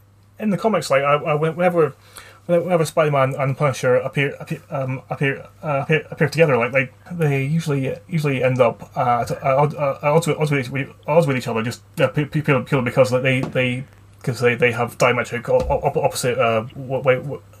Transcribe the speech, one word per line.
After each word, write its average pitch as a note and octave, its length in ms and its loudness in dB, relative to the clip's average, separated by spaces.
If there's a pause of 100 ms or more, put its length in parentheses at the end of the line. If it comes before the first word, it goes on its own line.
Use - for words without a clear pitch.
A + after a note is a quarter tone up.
(380)
in G#3+ 120 -4
the F3+ 80 0
comics, A3 320 -2
like, C#3 120 4
I, C#3+ 120 2
I, D3+ 200 0
whenever, D#3+ 600 0 (520)
whenever E3+ 380 2
Spider-Man C#3+ 500 2
and C#3 240 -2
Punisher B2+ 380 2
appear, C3+ 420 -2
appear, D#3 320 -10
um, C3 400 -6
appear, C#3 380 -4 (120)
uh, C#3+ 220 -2
appear, D#3 300 0
appear D3+ 160 0
together, D3 280 4
like, A#2 160 0
like, C3+ 200 0 (180)
they D3 340 -2
usually, C#3+ 520 -2 (100)
usually D3 380 -2
end B2+ 160 2
up, - 360 0
uh, A#2+ 260 0
at, A2+ 100 -6
uh, C#3 240 0
odd-, C#3+ 180 2
uh, C#3+ 280 -2
odds D3+ 260 2
with, D3 100 0
odds D3+ 140 0
with C3+ 240 -2
each, C3+ 120 -6 (200)
odds D#3 180 4
with C#3 100 0
each A#2+ 120 -6
other, A2+ 160 -2
just, A#2+ 180 -6 (180)
uh, C#3 60 4
pe-, D3 200 0
pe-, D3 160 -2
purely, C3 220 2
purely C3 200 0
because, A#2+ 280 4
like, B2+ 100 2
they, C3 180 2
they, B2+ 420 -2 (400)
'cause B2 180 -4
they, A#2+ 140 4
they A#2+ 180 2
have A#2 260 -4
diametric A#2 500 0
o-, B2+ 100 2
o-, - 220 -2
op-, D3 160 0
opposite, C3 420 -2
uh, A#2 240 2
w-, C3 400 -8
way, B2+ 140 4
w-, B2+ 260 -8 (180)